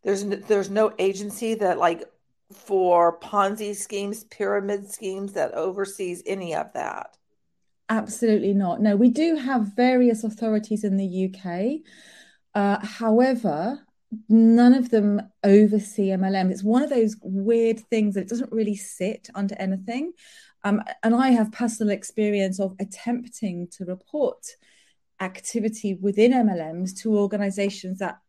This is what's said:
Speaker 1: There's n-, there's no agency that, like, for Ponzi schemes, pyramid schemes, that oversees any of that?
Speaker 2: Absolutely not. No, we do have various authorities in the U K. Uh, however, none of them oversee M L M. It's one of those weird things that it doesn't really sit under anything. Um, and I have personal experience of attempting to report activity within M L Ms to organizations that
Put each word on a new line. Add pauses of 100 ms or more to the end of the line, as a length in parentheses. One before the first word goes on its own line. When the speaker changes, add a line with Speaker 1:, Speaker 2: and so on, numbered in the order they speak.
Speaker 1:
There's
n-,
there's
no
agency
that,
like, (480)
for
Ponzi
schemes,
pyramid
schemes,
that
oversees
any
of
that? (720)
Speaker 2:
Absolutely
not.
No,
we
do
have
various
authorities
in
the
U
K. (720)
Uh,
however, (420)
none
of
them (220)
oversee
M
L
M.
It's
one
of
those
weird
things
that
it
doesn't
really
sit
under
anything. (500)
Um, (220)
and
I
have
personal
experience
of
attempting
to
report (760)
activity
within
M
L
Ms
to
organizations
that (120)